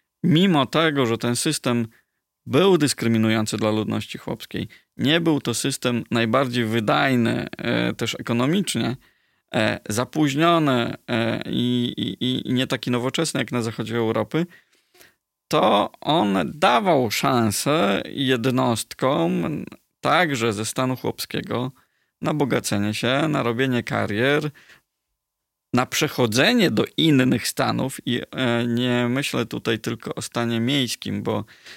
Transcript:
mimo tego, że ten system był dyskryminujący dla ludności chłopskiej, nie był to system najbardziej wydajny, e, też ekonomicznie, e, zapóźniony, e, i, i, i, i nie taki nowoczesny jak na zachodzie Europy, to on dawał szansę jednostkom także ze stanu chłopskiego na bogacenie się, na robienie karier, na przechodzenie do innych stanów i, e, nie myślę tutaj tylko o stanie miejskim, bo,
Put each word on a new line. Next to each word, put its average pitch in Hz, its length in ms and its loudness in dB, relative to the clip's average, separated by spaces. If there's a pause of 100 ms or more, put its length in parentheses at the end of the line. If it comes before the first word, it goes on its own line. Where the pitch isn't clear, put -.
(220)
mimo 156 440 4
tego, 151 400 2
że 113 120 0
ten 120 180 0
system 120 500 0 (600)
był 175 320 6
dyskryminujący 113 760 2
dla 107 140 0
ludności 107 480 -2
chłopskiej, - 500 -8 (280)
nie 156 240 2
był 160 200 2
to 120 140 -2
system 123 560 -2
najbardziej 120 540 2
wydajny, 120 800 2 (120)
e, 120 360 -2
też 117 260 -4
ekonomicznie, 127 760 -2 (580)
e, 110 340 0
zapóźniony, 139 1080 2 (160)
e, 117 400 -2
i, 123 460 0
i, - 280 -6
i, 127 240 -4
i 123 40 -2
nie 127 140 2
taki 127 240 -4
nowoczesny 131 500 -2
jak 117 120 -6
na 120 100 -2
zachodzie 113 340 -6
Europy, 113 500 0 (1080)
to 180 480 2
on 185 540 0
dawał 175 560 2
szansę 139 920 0
jednostkom 131 1600 0 (360)
także 139 520 2
ze 104 120 -4
stanu 127 320 -2
chłopskiego - 760 -6 (480)
na 160 140 0
bogacenie 110 600 0
się, 135 340 0
na 143 140 0
robienie 120 400 0
karier, 123 680 0 (1200)
na 127 140 2
przechodzenie 143 840 2
do 110 140 2 (120)
innych 127 520 4
stanów 123 580 -2
i, 120 140 -2 (100)
e, 120 360 0
nie 120 420 0
myślę 123 380 -2
tutaj 117 320 -4
tylko 117 360 -8
o - 80 -8
stanie 117 380 -2
miejskim, 113 640 -2
bo, 110 220 -2 (320)